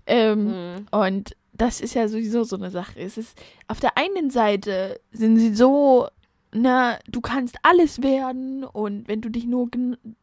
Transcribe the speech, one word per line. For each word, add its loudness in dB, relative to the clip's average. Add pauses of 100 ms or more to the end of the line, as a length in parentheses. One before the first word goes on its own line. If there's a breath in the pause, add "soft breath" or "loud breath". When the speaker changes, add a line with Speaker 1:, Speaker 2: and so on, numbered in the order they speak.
Speaker 1:
Ähm, 0
Speaker 2:
Mhm. -16
Speaker 1:
und -2 (180)
das -2
ist -8
ja 0
sowieso -2
so -6
eine -8
Sache. -10
Es -12
ist, -14 (280 loud breath)
auf -8
der 0
einen 0
Seite 0 (120)
sind 4
sie 4
so, 6 (440)
ne, 2 (100)
du -8
kannst -4
alles 4
werden -2
und -8
wenn -4
du -8
dich -6
nur -2
gen-, -4 (260)